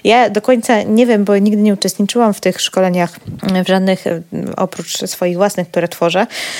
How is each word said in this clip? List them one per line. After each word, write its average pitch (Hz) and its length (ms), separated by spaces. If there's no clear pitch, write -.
Ja 220 260
do 208 120
końca 226 400
nie 226 240
wiem, 208 180
bo 202 140
nigdy 208 240
nie 214 100
uczestniczyłam 202 640
w - 60
tych 185 200
szkoleniach, 180 560
mm, 185 140
w - 40
żadnych, 190 380
e, 170 160
oprócz - 400
swoich 180 400
własnych, 185 320
które 170 200
tworzę, 170 380